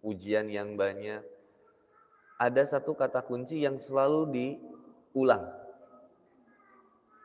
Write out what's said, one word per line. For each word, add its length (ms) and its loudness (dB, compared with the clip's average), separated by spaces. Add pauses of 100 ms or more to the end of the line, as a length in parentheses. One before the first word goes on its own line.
ujian 480 -2
yang 240 -6
banyak. 480 -4 (1120)
Ada 400 4
satu 140 -2
kata 320 0
kunci 400 -4
yang 160 0
selalu 560 2
diulang. 1120 0 (1800)